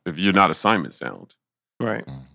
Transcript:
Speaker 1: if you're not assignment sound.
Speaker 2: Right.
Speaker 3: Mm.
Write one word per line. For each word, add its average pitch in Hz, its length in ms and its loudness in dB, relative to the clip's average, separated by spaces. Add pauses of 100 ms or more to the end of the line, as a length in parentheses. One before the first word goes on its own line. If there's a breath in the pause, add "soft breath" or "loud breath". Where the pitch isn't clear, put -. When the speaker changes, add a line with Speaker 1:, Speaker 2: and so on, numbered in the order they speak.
Speaker 1:
if 80 140 -6
you're 95 140 2
not 95 180 6
assignment 90 420 0
sound. 50 420 -12 (440)
Speaker 2:
Right. 113 260 -6
Speaker 3:
Mm. 67 140 -16 (160)